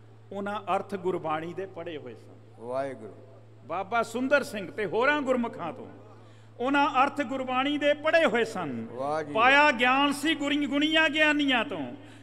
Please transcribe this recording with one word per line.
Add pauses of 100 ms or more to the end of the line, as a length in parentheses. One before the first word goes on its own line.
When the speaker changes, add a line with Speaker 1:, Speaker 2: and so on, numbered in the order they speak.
(340)
Speaker 1:
ਉਹਨਾਂ (160)
ਅਰਥ
ਗੁਰਬਾਣੀ
ਦੇ
ਪੜ੍ਹੇ
ਹੋਏ
ਸਨ। (260)
Speaker 2:
ਵਾਹਿਗੁਰੂ। (500)
Speaker 1:
ਬਾਬਾ
ਸੁੰਦਰ
ਸਿੰਘ
ਤੇ
ਹੋਰਾਂ
ਗੁਰਮੁਖਾਂ
ਤੋਂ (720)
ਉਹਨਾਂ
ਅਰਥ
ਗੁਰਬਾਣੀ
ਦੇ
ਪੜ੍ਹੇ
ਹੋਏ
ਸਨ।
Speaker 2:
ਵਾਹ
ਜੀ।
Speaker 1:
ਪਾਇਆ
ਗਿਆਨ
ਸੀ
ਗੁਰੀ-,
ਗੁਣੀਆਂ
ਗਿਆਨੀਆਂ
ਤੋਂ, (300)